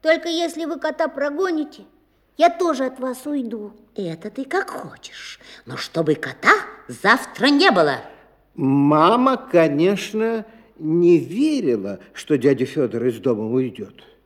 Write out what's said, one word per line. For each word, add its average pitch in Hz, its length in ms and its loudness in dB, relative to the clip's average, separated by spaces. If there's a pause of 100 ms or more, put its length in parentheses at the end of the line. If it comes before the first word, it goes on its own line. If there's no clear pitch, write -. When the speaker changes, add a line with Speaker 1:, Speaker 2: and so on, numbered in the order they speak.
Speaker 1:
Только 330 280 0
если 330 360 -4
вы 311 140 -6
кота 311 300 -4
прогоните, 294 760 -4 (540)
я 330 100 6
тоже 339 360 -2
от 254 160 -8
вас 254 260 -8
уйду. 233 460 -6 (220)
Speaker 2:
Это 170 360 -8
ты 269 140 -8
как 359 260 -4
хочешь, - 680 -16 (280)
но 127 100 -12
чтобы 156 380 -2
кота - 400 0 (320)
завтра 214 640 0
не 294 220 6
было. 156 260 2 (580)
Speaker 3:
Мама, 151 840 4
конечно, 196 1080 0 (320)
не 170 400 4
верила, 143 800 -2 (160)
что - 240 -2
дядя 131 260 2
Фёдор 120 420 -4
из 113 120 -2
дома 110 280 -2
уйдёт. 120 560 -6 (240)